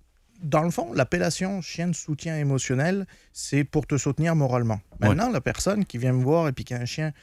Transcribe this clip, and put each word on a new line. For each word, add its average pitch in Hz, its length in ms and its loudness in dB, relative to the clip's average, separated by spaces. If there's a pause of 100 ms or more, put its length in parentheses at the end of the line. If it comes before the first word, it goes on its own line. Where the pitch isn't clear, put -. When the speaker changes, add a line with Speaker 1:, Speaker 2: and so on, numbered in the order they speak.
(420)
Speaker 1:
dans 156 220 2
le 175 80 2
fond, 339 200 -4
l'appellation 180 680 0
chien - 240 -6
de 175 80 0
soutien 160 440 -6
émotionnel, 143 680 0 (260)
c'est - 300 0
pour 143 240 -2
te 147 100 0
soutenir 156 380 0
moralement. 120 460 2 (200)
Speaker 2:
Ouais. 104 80 4
Speaker 1:
Maintenant, 190 220 4
la 156 100 -2
personne 202 440 0
qui - 120 -6
vient 127 160 2
me 127 120 2
voir 160 240 4
et 131 40 0
puis 117 120 -8
qui 123 100 -8
a 120 60 -4
un 120 60 -4
chien, 156 260 -4 (100)